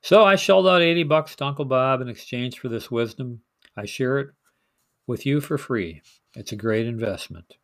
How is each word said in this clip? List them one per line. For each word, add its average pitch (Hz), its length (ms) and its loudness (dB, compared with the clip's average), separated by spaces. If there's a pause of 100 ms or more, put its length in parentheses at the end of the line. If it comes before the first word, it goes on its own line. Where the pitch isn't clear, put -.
So 214 200 8
I 196 120 6
shelled 190 320 4
out 180 140 6
eighty 170 220 2
bucks 151 320 0
to 139 100 -6
Uncle 143 200 -4
Bob 131 360 0
in 123 60 -8
exchange 120 500 -10
for 127 120 -10
this 113 200 -8
wisdom. 117 520 -6 (360)
I 104 80 -10
share 131 320 -2
it 139 120 -6 (760)
with 123 220 -6
you 143 140 0
for 143 180 -6
free. 85 420 -6 (340)
It's 107 160 -14
a 110 40 -8
great 110 320 -2
investment. 104 760 -8